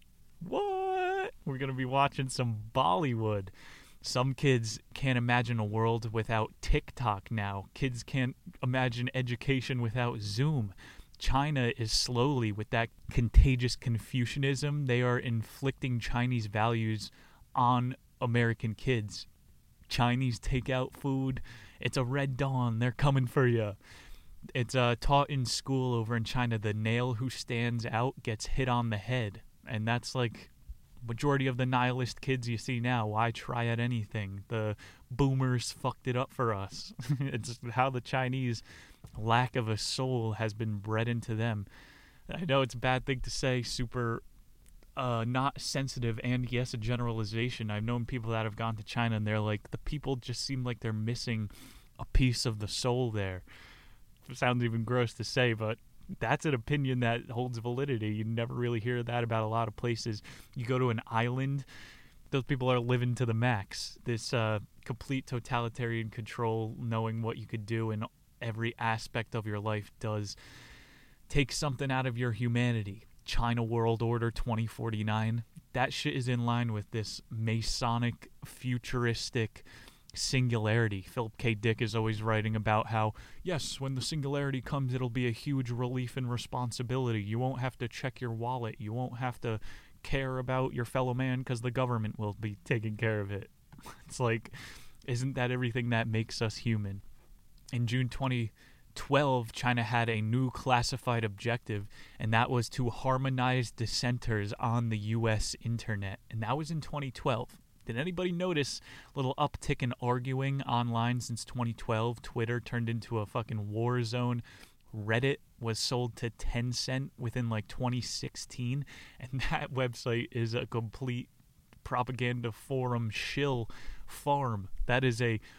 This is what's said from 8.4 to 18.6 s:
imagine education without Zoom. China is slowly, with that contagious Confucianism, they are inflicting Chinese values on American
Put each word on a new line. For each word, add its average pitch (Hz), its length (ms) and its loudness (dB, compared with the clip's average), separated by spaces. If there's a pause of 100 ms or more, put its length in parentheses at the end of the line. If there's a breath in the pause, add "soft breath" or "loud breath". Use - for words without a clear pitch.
imagine 123 520 2
education 127 680 0
without 120 380 0
Zoom. 107 540 0 (440 loud breath)
China 135 600 4
is 110 140 -2
slowly, 123 600 2
with 107 200 -6
that 117 180 2 (220)
contagious 123 640 8
Confucianism, 135 1120 0
they 123 140 4
are 123 180 4
inflicting 123 800 -2
Chinese 120 480 0
values 110 640 2 (420 loud breath)
on 123 420 4 (260)
American 117 520 2